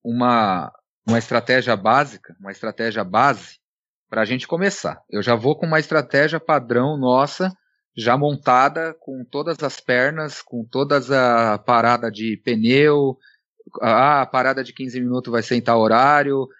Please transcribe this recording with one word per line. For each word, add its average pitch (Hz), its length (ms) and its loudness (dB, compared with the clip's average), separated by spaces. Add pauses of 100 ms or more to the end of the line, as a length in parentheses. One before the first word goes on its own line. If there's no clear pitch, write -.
uma, 117 680 0 (340)
uma 113 120 2
estratégia 120 580 0
básica, 110 640 0
uma 98 100 -16
estratégia 110 540 -6
base, 107 540 0 (500)
pra 110 160 -2
gente 127 240 -6
começar. 175 500 -4 (120)
Eu 143 120 -4
já 120 120 0
vou 123 240 0
com 170 80 -6
uma 160 120 0
estratégia 151 600 0
padrão 131 560 0
nossa, 139 560 0 (420)
já 120 220 0
montada, 147 840 0
com 131 320 -14
todas 151 320 -6
as 139 160 -6
pernas, 139 600 -2
com 117 240 -12
todas 135 460 -2
a 117 480 2
parada 117 520 2
de 107 320 -6
pneu, 135 760 2 (640)
a, 131 400 4
a 123 40 -4
parada 131 380 -2
de - 80 -20
quinze 127 260 -10
minutos 123 320 -4
vai 117 120 0
ser 123 140 -2
em 117 40 0
tal 117 200 2
horário, 135 680 2 (120)